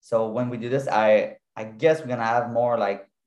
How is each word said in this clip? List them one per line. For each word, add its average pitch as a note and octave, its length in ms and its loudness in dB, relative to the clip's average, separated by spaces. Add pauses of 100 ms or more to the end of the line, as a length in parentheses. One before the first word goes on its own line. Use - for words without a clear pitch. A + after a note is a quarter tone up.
So A2+ 280 -2
when A#2+ 200 -4
we A#2+ 80 -8
do A#2+ 120 -8
this, C3+ 180 -2
I, G#2+ 500 2 (180)
I A2 80 -10
guess A2 380 0
we're B2 60 -10
gonna A#2+ 180 -4
have A#2 260 0
more, A#2+ 260 2
like, G2+ 300 -2 (200)